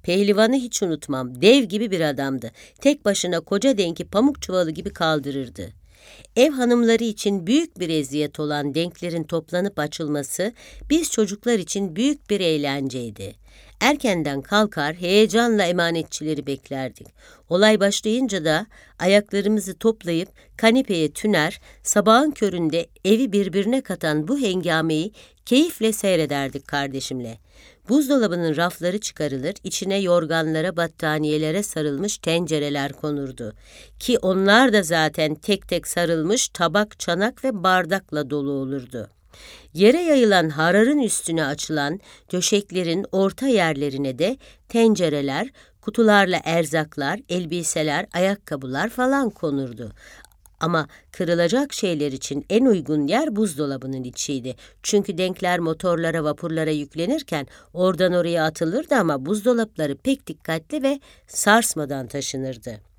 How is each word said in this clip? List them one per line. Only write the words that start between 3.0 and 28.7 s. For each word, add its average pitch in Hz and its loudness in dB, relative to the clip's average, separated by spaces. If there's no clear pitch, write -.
başına 180 0
koca 202 2
denki 170 -2
pamuk 269 2
çuvalı 180 0
gibi 180 -8
kaldırırdı. 139 -4
Ev 269 6
hanımları 240 2
için 202 -2
büyük 294 0
bir 175 -4
eziyet 147 -2
olan 147 -4
denklerin 170 -6
toplanıp 170 -4
açılması 151 -4
biz 311 0
çocuklar 214 0
için 180 -4
büyük 277 -2
bir 202 0
eğlenceydi. 135 -4
Erkenden 180 0
kalkar, 202 0
heyecanla 208 4
emanetçileri 165 -2
beklerdik. 135 -8
Olay 208 4
başlayınca 202 0
da 160 0
ayaklarımızı 202 2
toplayıp 185 -2
kanepeye 226 2
tüner, 180 0
sabahın 220 4
köründe 170 -2
evi 220 4
birbirine 202 0
katan 156 -2
bu 285 0
hengameyi 170 0
keyifle 247 2
seyrederdik 143 -2
kardeşimle. 131 -6
Buzdolabının 208 2
rafları 175 -2